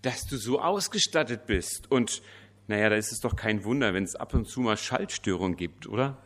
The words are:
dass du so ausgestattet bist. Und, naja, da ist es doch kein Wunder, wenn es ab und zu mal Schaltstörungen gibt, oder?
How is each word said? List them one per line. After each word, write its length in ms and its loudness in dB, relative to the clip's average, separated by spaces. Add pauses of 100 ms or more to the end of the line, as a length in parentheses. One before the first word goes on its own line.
dass 260 -4
du 100 -4
so 240 0
ausgestattet 840 0
bist. 440 -2
Und, 320 2 (460)
naja, 220 4
da 80 4
ist 160 -2
es 80 -8
doch 160 0
kein 260 0
Wunder, 300 0
wenn 100 2
es 120 -6
ab 180 -8
und 160 2
zu 100 -6
mal 180 2
Schaltstörungen 800 -2
gibt, 300 -8
oder? 380 -2